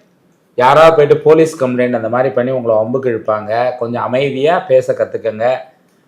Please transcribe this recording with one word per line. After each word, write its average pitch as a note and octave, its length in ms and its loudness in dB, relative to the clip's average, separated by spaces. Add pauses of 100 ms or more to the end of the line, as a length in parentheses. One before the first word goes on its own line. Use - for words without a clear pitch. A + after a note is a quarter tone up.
(560)
யாராவது C#3+ 380 6
போயிட்டு D3 220 4
போலீஸ் D#3 480 2
கம்ப்ளைண்ட் B2 300 -2
அந்த A2 140 -6
மாதிரி C3 260 -2
பண்ணி B2 160 -2
உங்களை A#2 260 0
வம்புக்கு B2+ 320 -2
இழுப்பாங்க. A2 680 -4
கொஞ்சம் A#2 260 -6
அமைதியா C3 560 -2
பேச C3 340 0
கத்துக்கங்க. A2 640 -4 (500)